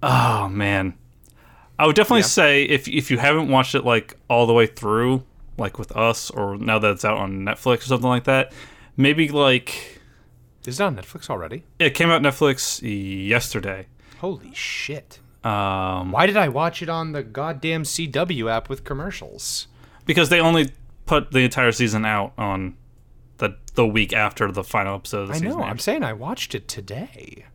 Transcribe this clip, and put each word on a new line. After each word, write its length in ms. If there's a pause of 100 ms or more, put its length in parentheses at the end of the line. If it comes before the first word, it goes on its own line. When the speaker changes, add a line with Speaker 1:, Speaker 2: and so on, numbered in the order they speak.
Speaker 1:
oh, 460
man. 460 (840)
I 100
would 100
definitely 240
Speaker 2:
Yeah. 60
Speaker 1:
say 360
if, 240
if 240
you 60
haven't 320
watched 260
it, 80
like, 320 (140)
all 160
the 80
way 140
through, 560 (340)
like, 200
with 200
us, 320
or 280
now 220
that 120
it's 120
out 140
on 220
Netflix 400
or 80
something 220
like 140
that, 300 (420)
maybe, 320
like, 720 (680)
Speaker 2:
Is 140
it 40
on 120
Netflix 340
already? 340 (140)
Speaker 1:
It 160
came 160
out 120
Netflix 600
yesterday. 1040 (320)
Speaker 2:
Holy 340
shit. 680 (240)
Speaker 1:
Um, 680
Speaker 2:
Why 140
did 120
I 120
watch 320
it 80
on 240
the 100
goddamn 640
C 220
W 420
app 200
with 140
commercials? 840 (380)
Speaker 1:
Because 240
they 120
only 300 (340)
put 260
the 80
entire 320
season 320
out 340
on 380 (640)
the, 180 (200)
the 120
week 240
after 400
the 140
final 300
episode 260
of 80
the 60
Speaker 2:
I 20
Speaker 1:
season 120 (100)
Speaker 2:
know. 40
I'm 80
Speaker 1:
aired. 100
Speaker 2:
saying 220
I 100
watched 420
it 120
today. 880